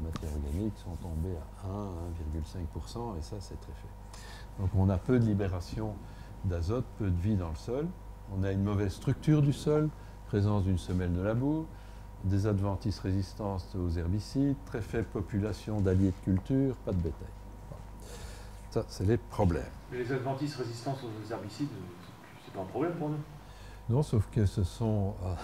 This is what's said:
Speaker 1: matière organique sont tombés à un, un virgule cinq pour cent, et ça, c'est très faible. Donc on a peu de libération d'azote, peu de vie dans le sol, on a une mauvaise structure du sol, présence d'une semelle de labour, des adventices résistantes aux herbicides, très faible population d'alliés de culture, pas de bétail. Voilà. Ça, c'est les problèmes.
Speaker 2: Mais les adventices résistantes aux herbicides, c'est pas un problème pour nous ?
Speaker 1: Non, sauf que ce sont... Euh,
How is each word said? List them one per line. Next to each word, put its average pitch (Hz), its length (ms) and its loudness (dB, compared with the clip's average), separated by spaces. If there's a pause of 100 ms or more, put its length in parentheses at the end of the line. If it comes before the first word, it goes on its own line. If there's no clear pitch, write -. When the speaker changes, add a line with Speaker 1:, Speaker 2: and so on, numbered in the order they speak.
Speaker 1:
matière 80 280 -4 (120)
organique 95 340 -2
sont 87 180 -10
tombés 82 400 -4 (280)
à 98 40 -6
un, 101 140 -4
un 87 360 -6
virgule 78 280 -4
cinq 90 280 -6
pour - 160 -8
cent, 117 260 -6
et 80 60 -4
ça, - 180 -6
c'est - 220 -10
très - 120 -12
faible. - 200 -12 (640)
Donc 95 160 2
on 95 140 8
a 95 80 6
peu 127 220 6
de 117 60 6
libération 101 680 0 (520)
d'azote, 92 400 2 (120)
peu 101 140 2
de 87 100 2
vie 107 140 4
dans 87 140 0
le 78 60 -4
sol, 135 320 -2 (480)
on 98 80 2
a 98 80 4
une 98 120 4
mauvaise 101 280 4
structure 151 500 4
du 143 120 6
sol, 151 360 4 (380)
présence 104 360 4
d'une 92 140 4
semelle 90 360 2
de 90 80 2
labour, 131 440 2 (580)
des 98 240 4
adventices 101 520 2
résistantes 98 760 -2
aux 90 140 0
herbicides, 104 760 2
très - 160 -4
faible 113 260 -2
population 104 720 -2
d'alliés 95 320 6
de - 140 -8
culture, 131 520 4
pas - 140 -4
de 95 60 2
bétail. 82 320 -2 (400)
Voilà. - 140 -10 (880)
Ça, - 160 2
c'est - 180 -2
les 113 120 6
problèmes. 85 460 2 (280)
Speaker 2:
Mais 127 80 -4
les 123 120 -2
adventices 139 460 0
résistantes 123 460 -4
aux 107 280 -8
herbicides, 113 380 -4 (760)
c'est - 80 -14
pas 98 80 -6
un 92 40 -4
problème 139 280 -2
pour 151 160 -2
nous ? 151 80 0 (720)
Speaker 1:
Non, 117 140 4
sauf 113 280 2
que 107 140 4
ce 98 180 2
sont... 104 600 2
Euh, 90 100 -2 (100)